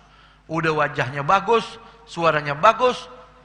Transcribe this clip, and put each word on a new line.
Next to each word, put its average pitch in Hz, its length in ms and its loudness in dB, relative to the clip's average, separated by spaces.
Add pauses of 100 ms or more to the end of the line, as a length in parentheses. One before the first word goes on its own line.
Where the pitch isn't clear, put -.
(480)
Udah 160 240 -2
wajahnya 143 480 -2
bagus, 190 440 2 (440)
suaranya 151 480 0
bagus, 226 520 2 (360)